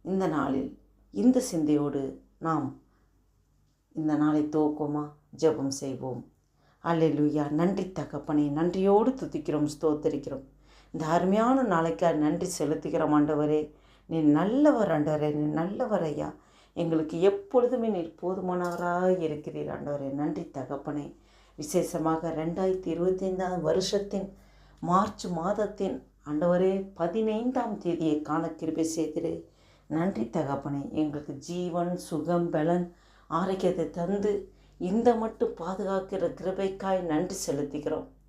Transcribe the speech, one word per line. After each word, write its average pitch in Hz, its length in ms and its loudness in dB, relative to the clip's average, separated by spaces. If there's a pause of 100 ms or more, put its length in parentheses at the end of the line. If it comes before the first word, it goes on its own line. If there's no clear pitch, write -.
இந்த 185 260 0
நாளில் 143 560 -2 (280)
இந்த 240 300 4 (100)
சிந்தையோடு 143 640 0 (200)
நாம் 147 440 -2 (1120)
இந்த 156 220 0
நாளை 151 280 4
துவக்குவோமா? 147 680 0 (280)
ஜெபம் 143 300 2
செய்வோம். 131 640 -8 (540)
அல்லேலூயா. 147 640 2
நன்றி 180 340 2
தகப்பனே, 147 680 -2
நன்றியோடு 190 600 4
துதிக்கிறோம், 151 560 -2 (120)
ஸ்தோத்தரிக்கிறோம். 147 640 -2 (480)
இந்த 160 140 -4
அருமையான 202 580 4
நாளைக்காக 165 520 2
நன்றி 170 320 2 (100)
செலுத்துகிறோம் 151 640 2
ஆண்டவரே. 151 540 2 (320)
நீ 165 160 -2
நல்லவர் 208 680 4
ஆண்டவரே, 151 420 2
நீ 147 120 0
நல்லவர் 190 580 0
ஐயா. 151 300 -4 (400)
எங்களுக்கு 165 480 0
எப்பொழுதுமே 233 680 2
நீர் 175 340 -2
போதுமானவராய் 180 1000 0
இருக்கிறீர் 151 500 -4
ஆண்டவரே. 143 400 -6
நன்றி 160 300 -2
தகப்பனே. 143 720 -8 (400)
விசேஷமாக 160 760 0
ரெண்டாயிரத்தி 170 560 -2
இருபத்தைந்தாம் 180 760 0
வருஷத்தின் 185 720 -2 (460)
மார்ச் 196 480 0
மாதத்தின் 190 760 -2 (220)
ஆண்டவரே 180 680 2
பதினைந்தாம் 220 840 -2
தேதியை 160 440 0
காண 165 280 -2
கிருபை 160 460 -2
செய்திரே. 165 480 -4 (440)
நன்றி 180 360 0
தகப்பனே. 139 680 -4
எங்களுக்கு 147 420 -4
ஜீவன், 175 640 -4
சுகம், 170 520 -2
பலன், 175 440 0 (340)
ஆரோக்கியத்தை 180 600 0
தந்து 196 640 -2 (240)
இந்த 226 380 4
மட்டும் 220 400 -2
பாதுகாக்கிற 185 800 -2
கிருபைக்காய் 190 680 -2
நன்றி 170 340 -2 (120)
செலுத்துகிறோம். 147 600 -4 (220)